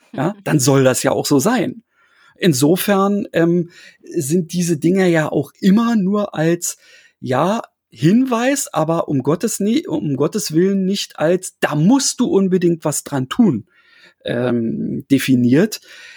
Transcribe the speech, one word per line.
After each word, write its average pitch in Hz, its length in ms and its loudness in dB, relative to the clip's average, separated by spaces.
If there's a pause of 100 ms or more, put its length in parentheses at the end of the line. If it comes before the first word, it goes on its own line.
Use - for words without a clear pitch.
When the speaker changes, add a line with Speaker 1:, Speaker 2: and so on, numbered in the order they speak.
(120)
Speaker 1:
Ja, 185 260 -4
Speaker 2:
<laughs> 202 60 -20
Speaker 1:
dann 151 160 2
soll 135 240 4
das 127 180 2
ja 135 100 0
auch 127 120 -2
so 143 140 2
sein. 202 440 -2 (540)
Insofern, 190 960 0
ähm, 170 380 0 (320)
sind 165 500 -4
diese 170 240 -2
Dinge 185 320 0
ja 160 220 0
auch - 300 -4
immer 226 360 2
nur 202 380 -2
als, 170 420 -2 (440)
ja, 156 420 -2 (320)
Hinweis, 247 800 0
aber 160 360 -2
um 135 140 -2
Gottes 170 380 -2
nie-, 226 260 0
um 143 300 -4
Gottes 156 360 -4
Willen 190 340 2
nicht - 320 -6
als, 180 420 -2
da 147 140 -2
musst 214 460 2
du 240 60 0
unbedingt 180 580 0
was 151 200 -4
dran 135 240 -6
tun, 151 380 0 (580)
ähm, 120 840 -4
definiert. 131 720 2 (360)